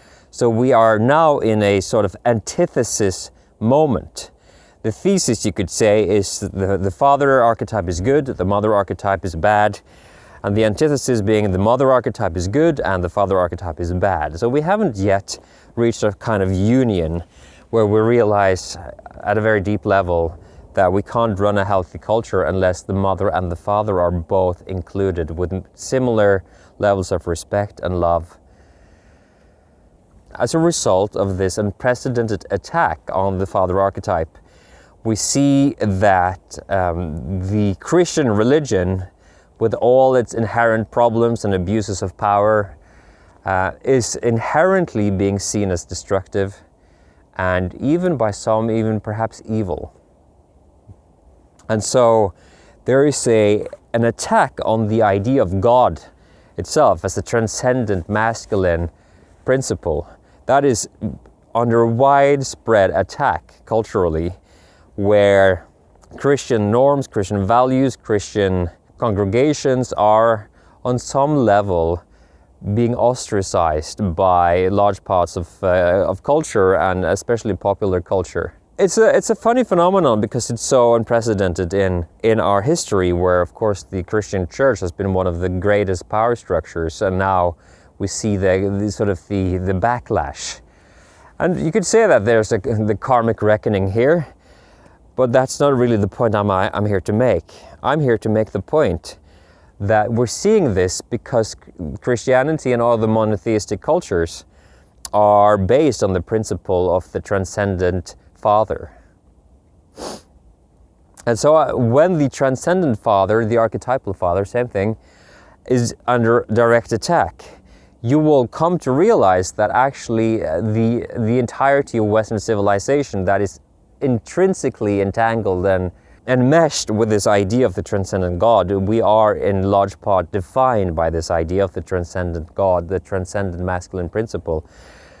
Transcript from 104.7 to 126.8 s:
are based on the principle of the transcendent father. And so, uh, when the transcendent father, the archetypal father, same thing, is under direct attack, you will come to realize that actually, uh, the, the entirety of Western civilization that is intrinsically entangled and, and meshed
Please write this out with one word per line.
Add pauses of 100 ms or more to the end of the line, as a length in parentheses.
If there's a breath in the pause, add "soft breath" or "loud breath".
are
based
on
the
principle
of
the
transcendent (180 soft breath)
father. (2250 loud breath)
And
so,
uh,
when
the
transcendent
father,
the
archetypal
father,
same
thing, (720 soft breath)
is (120)
under
direct
attack, (600 soft breath)
you
will
come
to
realize
that
actually,
uh,
the, (100)
the
entirety
of
Western
civilization
that
is (420)
intrinsically
entangled
and, (360 soft breath)
and
meshed